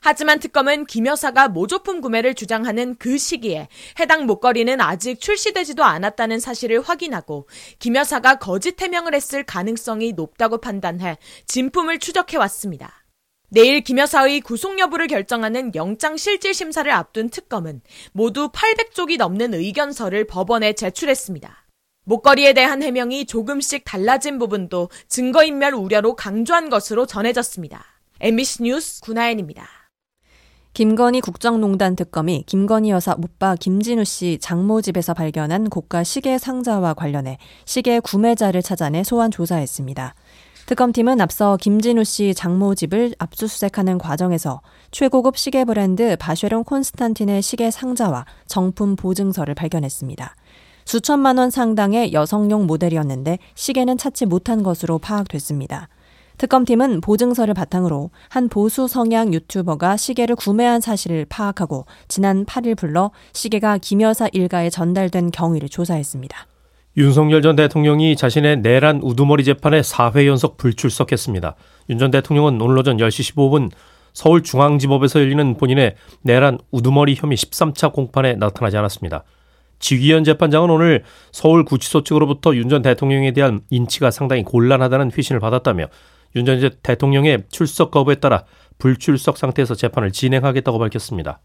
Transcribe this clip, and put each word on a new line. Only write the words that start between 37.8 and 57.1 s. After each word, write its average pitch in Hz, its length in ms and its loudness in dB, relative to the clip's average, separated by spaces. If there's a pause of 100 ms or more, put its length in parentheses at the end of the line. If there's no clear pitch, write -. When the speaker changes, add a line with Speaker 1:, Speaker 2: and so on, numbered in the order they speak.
Speaker 2:
구매자를 214 640 0
찾아내 170 400 -4
소환 233 280 0
조사했습니다. 139 840 -6 (520)
특검팀은 240 560 2
앞서 202 340 2
김진우 214 480 2
씨 202 300 -2
장모 190 400 0
집을 214 440 -2
압수수색하는 196 800 -4
과정에서 160 640 -4 (300)
최고급 262 480 2
시계 262 260 0
브랜드 208 520 0
바쉐론 202 480 -2
콘스탄틴의 226 760 -2
시계 226 300 -2
상자와 226 560 -4 (200)
정품 196 480 -2
보증서를 185 600 -4
발견했습니다. 143 840 -8 (480)
수천만 269 540 2
원 254 120 2
상당의 220 600 0
여성용 208 540 0
모델이었는데, 156 720 -2 (160)
시계는 254 420 -2
찾지 262 300 -4
못한 208 360 0
것으로 170 360 -2
파악됐습니다. 151 920 -6 (480)
특검팀은 240 640 2
보증서를 226 540 0